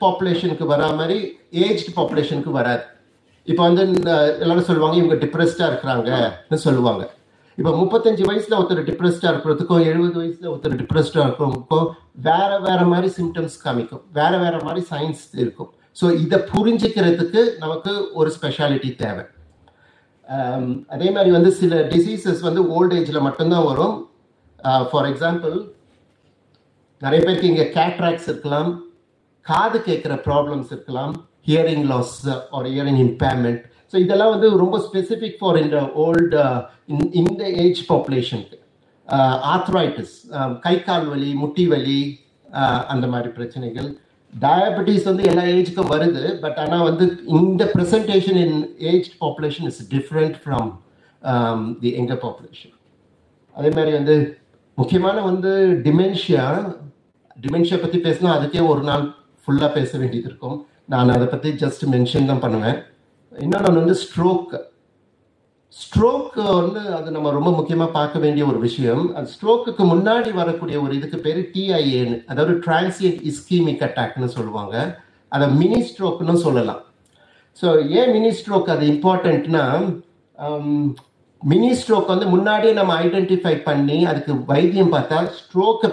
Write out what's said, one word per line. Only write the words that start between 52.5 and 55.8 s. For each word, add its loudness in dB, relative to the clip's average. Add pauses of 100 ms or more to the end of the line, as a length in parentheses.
அதே 0
மாதிரி 2
வந்து 2 (360)
முக்கியமான 0
வந்து 2